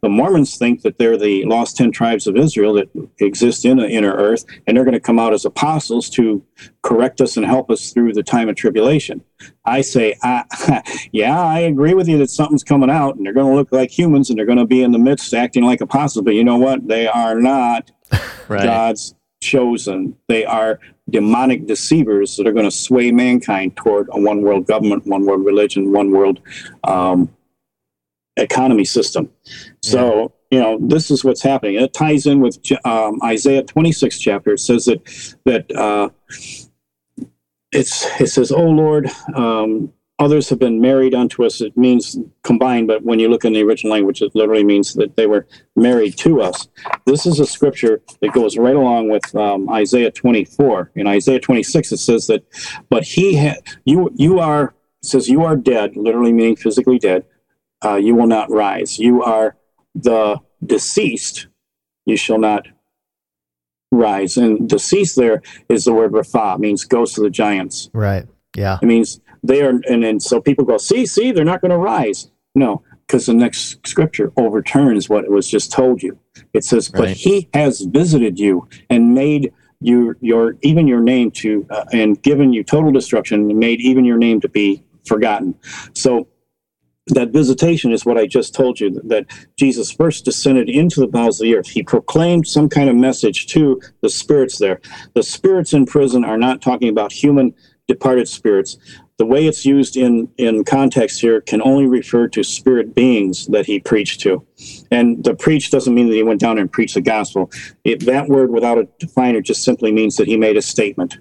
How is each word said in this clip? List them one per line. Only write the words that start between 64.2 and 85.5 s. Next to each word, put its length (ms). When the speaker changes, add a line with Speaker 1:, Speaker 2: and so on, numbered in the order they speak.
Speaker 1:
And 300
deceased 500
there 240
is 160
the 80
word 200
rapha, 440
means 280
ghosts 320
of 60
the 60
giants. 640
Speaker 3:
Right. 320
Yeah. 260
Speaker 1:
It 40
means 340
they 180
are, 80
and, 160
and 200
so 180
people 240
go, 120
"See, 280
see, 260
they're 140
not 160
gonna 160
rise." 540
No, 260
'cause 200
the 60
next 520
scripture 520
overturns 720
what 200
was 180
just 240
told 300
you. 160
It 100
says, 260
"But 120
Speaker 2:
Right. 160
Speaker 1:
he 360
has 280
visited 580
you 280
and 240
made 380
you, 400
your, 400
even 260
your 140
name 300
to, 380
uh, 140
and 300
given 300
you 100
total 280
destruction, 600
and 80
made 220
even 240
your 120
name 240
to 80
be 320
forgotten." 480